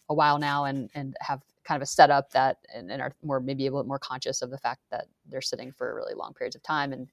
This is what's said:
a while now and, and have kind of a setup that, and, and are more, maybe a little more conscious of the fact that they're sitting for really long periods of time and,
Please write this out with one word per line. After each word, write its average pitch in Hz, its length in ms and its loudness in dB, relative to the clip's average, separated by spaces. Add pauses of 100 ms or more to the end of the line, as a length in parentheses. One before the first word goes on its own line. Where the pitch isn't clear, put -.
a 151 40 -2
while 147 240 4
now 143 280 0
and, 135 280 -4
and 135 280 -8
have 139 200 -6 (240)
kind 151 120 -2
of 135 60 -6
a - 20 -6
setup 143 460 8
that, 131 260 2 (180)
and, 98 160 -12
and 131 100 -6
are 135 220 -6
more, 143 160 0
maybe 135 280 -2
a 131 40 -2
little 135 160 -2
more 135 100 -4
conscious 131 440 -6
of 123 100 -6
the 135 60 -10
fact 120 240 -6 (100)
that - 140 -6 (240)
they're 131 120 -8
sitting - 300 -8
for 117 240 -8
really - 180 -8
long - 200 -10
periods 117 240 -10
of - 60 -20
time 143 280 -2
and, 131 220 -10